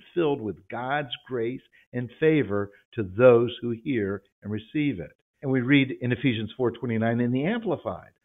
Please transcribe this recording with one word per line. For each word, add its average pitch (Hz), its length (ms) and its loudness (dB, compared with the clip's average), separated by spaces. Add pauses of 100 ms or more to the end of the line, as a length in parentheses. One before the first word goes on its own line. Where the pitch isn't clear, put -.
(140)
filled 147 280 -2
with 98 260 -10
God's 131 400 -6 (180)
grace 123 360 -4 (320)
and 123 160 -6 (100)
favor 104 500 2 (220)
to 117 100 -6
those 117 600 6
who 120 80 -4
hear 110 520 -4 (200)
and 104 100 -8
receive 120 480 -4
it. 76 120 -12 (280)
And 139 100 -6
we 131 120 2
read 135 300 4 (100)
in 123 100 0
Ephesians 113 420 -2
four 123 160 0
twenty-nine 117 500 -2
in 120 120 0
the 135 140 -2
Amplified, 175 640 -6 (120)